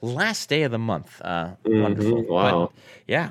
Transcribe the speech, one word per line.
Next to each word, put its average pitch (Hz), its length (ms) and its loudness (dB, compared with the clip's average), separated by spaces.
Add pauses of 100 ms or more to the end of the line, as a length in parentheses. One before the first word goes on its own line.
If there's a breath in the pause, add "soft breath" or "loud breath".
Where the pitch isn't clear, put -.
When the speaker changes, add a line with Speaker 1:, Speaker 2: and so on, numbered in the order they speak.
Speaker 1:
last 165 480 -2
day 151 140 2
of 139 80 0
the 117 80 -2
month. 107 440 -4
Uh, 85 260 -4 (180)
Speaker 2:
Mm-hmm. 107 160 4
Speaker 1:
wonderful. 107 400 0
Speaker 2:
Wow. 87 520 2
Speaker 1:
But, - 80 -20 (240 loud breath)
yeah, 151 240 0